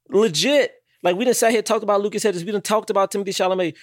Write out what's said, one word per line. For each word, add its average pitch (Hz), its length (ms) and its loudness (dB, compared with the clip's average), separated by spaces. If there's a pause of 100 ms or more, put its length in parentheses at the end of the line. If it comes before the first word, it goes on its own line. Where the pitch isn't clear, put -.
Legit. 202 640 2 (300)
Like, 175 140 0
we 226 80 -2
done 247 100 2
sat 226 160 2
here, 220 120 0
talked 220 200 -2
about 202 180 2
Lucas 208 220 -4
Hedges. 180 220 -2
We 208 80 -6
done 208 100 -2
talked 214 280 -2
about 196 200 2
Timothée 202 180 -4
Chalamet. 185 540 -2